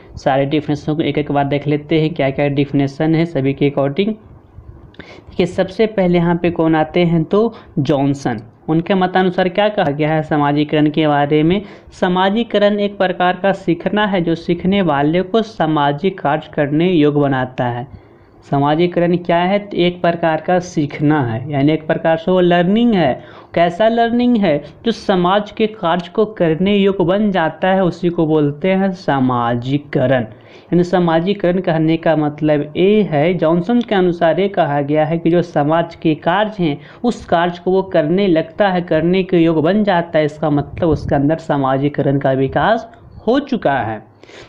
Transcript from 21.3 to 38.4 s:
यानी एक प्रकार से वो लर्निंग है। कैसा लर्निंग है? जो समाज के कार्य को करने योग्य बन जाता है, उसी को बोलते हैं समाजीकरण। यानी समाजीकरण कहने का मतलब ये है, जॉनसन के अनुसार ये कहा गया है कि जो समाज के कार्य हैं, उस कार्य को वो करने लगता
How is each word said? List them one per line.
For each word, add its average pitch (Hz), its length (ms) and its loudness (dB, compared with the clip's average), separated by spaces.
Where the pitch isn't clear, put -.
यानी 143 200 2
एक 156 160 -2
प्रकार 160 300 0
से 185 140 -2
वो 185 80 2
लर्निंग 185 540 2
है। 151 280 0
कैसा 175 320 2
लर्निंग 233 500 2
है? 156 260 2
जो 226 60 0
समाज 196 600 0
के 220 160 -2
कार्य 180 480 -4
को 214 100 2
करने 185 500 0
योग्य 196 280 2
बन 202 280 0
जाता 170 360 0
है, 190 160 2
उसी 170 260 -2
को 170 180 0
बोलते 147 400 0
हैं 190 240 2
समाजीकरण। 127 1300 0
यानी - 640 -4
समाजीकरण 175 760 0
कहने 160 380 0
का 160 180 2
मतलब 151 640 -2
ये 208 240 4
है, 156 320 0
जॉनसन 175 480 0
के 226 140 -2
अनुसार 175 440 2
ये 196 80 0
कहा 151 340 -2
गया 151 240 0
है 165 120 -2
कि 170 120 -2
जो 170 120 2
समाज 170 540 -2
के 156 200 -2
कार्य 190 480 -2
हैं, 143 140 -2
उस - 220 -2
कार्य 175 280 0
को 185 60 0
वो 190 120 2
करने 180 440 0
लगता 170 420 0